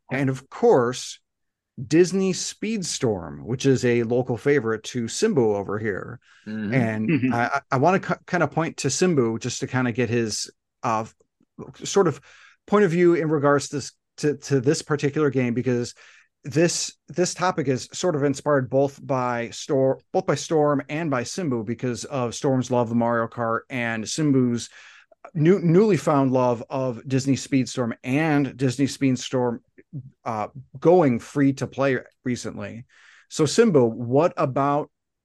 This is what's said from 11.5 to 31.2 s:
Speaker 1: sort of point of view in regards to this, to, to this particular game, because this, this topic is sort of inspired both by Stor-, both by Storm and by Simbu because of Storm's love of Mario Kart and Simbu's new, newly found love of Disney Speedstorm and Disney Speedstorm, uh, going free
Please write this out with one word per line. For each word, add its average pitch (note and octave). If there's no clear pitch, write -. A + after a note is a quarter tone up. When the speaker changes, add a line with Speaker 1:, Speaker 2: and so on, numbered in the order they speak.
Speaker 1:
sort G3
of C3
point G#3
of F3
view F3
in D#3
regards C#3+
to D3
this, -
to, D3
to C#3
this C#3+
particular D3
game, B2
because A#2+
this, E3
this E3+
topic E3+
is B2+
sort F3
of C3+
inspired C#3
both C3+
by B2
Stor-, C3+
both F#3
by D#3
Storm D3
and D#3
by B2+
Simbu B2+
because A#2
of B2
Storm's C3
love A#2+
of A#2
Mario A#2
Kart A2+
and A#2
Simbu's B2+
new, E3+
newly F3
found C3+
love B2
of C3
Disney C3+
Speedstorm B2
and C#3+
Disney C3
Speedstorm, B2
uh, G#2+
going D#3+
free C#3